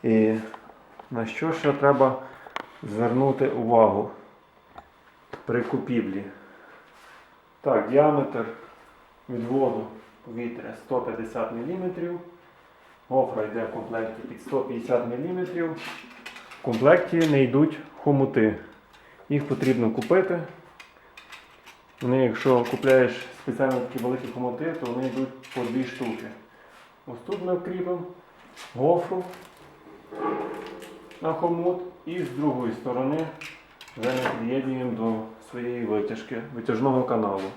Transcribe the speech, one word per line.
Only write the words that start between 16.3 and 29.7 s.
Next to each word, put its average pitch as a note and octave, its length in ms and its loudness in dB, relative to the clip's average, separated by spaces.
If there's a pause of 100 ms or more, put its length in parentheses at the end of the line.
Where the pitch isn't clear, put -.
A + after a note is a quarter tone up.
В - 20 -16
комплекті C3+ 540 4
не D3+ 260 6
йдуть C#3 360 4 (260)
хомути. C3 540 4 (680)
Їх C#3+ 200 0
потрібно B2 420 2
купити. E3+ 520 2 (1600)
Вони, B2+ 220 4
якщо B2 400 4
купляєш C3 640 4 (160)
спеціально C3 380 0
такі B2 240 -6
великі B2+ 240 -4
хомути, B2+ 440 -6
то C3 140 -8
вони B2+ 200 -4
йдуть B2+ 480 -6
по B2+ 60 -4
дві A#2+ 240 -2
штуки. - 420 -6 (800)
Ось A#2+ 200 -12
тут G3 180 -6
ми F3+ 100 0
вкріпимо F3+ 480 -4 (720)
гофру F3 500 2 (2000)